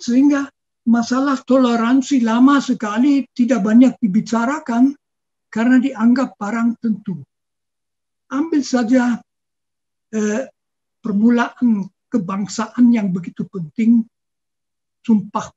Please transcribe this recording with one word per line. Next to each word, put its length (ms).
sehingga 480
masalah 560
toleransi 800
lama 400
sekali 720
tidak 320
banyak 380
dibicarakan 920
karena 320
dianggap 560
barang 460
tentu. 400
Ambil 320
saja, 580
eh, 380
permulaan 880
kebangsaan 840
yang 220
begitu 320
penting, 580
Sumpah 560